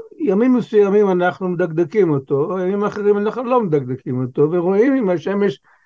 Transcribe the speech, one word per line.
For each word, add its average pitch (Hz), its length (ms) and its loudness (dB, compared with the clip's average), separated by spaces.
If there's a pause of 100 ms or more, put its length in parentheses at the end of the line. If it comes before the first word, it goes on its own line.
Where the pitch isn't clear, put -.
(200)
ימים 247 340 2
מסוימים 208 580 2
אנחנו 180 380 -2
מדקדקים 175 600 0
אותו, 147 500 -2
ימים 196 240 -2
אחרים 202 340 0
אנחנו 214 260 -4
לא 247 180 2
מדקדקים 131 600 -4
אותו, 147 300 0
ורואים 196 440 2
אם 220 140 0
השמש 190 500 -2 (260)